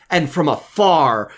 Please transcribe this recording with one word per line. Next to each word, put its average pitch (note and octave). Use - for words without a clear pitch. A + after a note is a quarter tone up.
and E3
from D#3+
afar, C3+